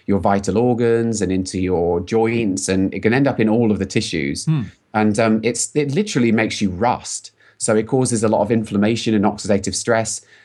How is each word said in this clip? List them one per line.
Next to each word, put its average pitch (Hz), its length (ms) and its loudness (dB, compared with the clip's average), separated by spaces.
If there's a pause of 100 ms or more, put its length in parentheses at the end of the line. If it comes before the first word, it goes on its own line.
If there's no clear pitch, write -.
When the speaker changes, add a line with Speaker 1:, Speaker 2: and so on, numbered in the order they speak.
Speaker 1:
your 98 120 2
vital 101 400 0
organs 117 640 2
and 90 80 0
into 92 300 -2
your 87 400 0
joints, 113 680 0
and 95 240 0
it - 80 -8
can 110 140 2
end 139 140 2
up 123 100 -2
in 110 100 2
all 113 220 2
of 101 80 2
the 98 80 -2
tissues. 80 580 -4
Speaker 2:
Hmm. 156 180 0 (300)
Speaker 1:
And, 107 280 2
um, 110 240 2
it's, - 300 -2
it 143 180 0
literally 120 400 0
makes 110 280 0
you 101 100 0
rust. 98 600 -4 (280)
So 110 180 0
it 110 100 0
causes 120 380 0
a 107 40 2
lot 107 140 2
of 104 80 -2
inflammation 110 640 0
and 101 100 4
oxidative 101 500 -2
stress 113 460 -2 (240)